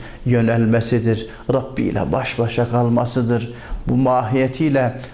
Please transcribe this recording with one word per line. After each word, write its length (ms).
yönelmesidir, 1000
Rabbi 280
ile 300
baş 280
başa 300
kalmasıdır. 840
Bu 100
mahiyetiyle 1000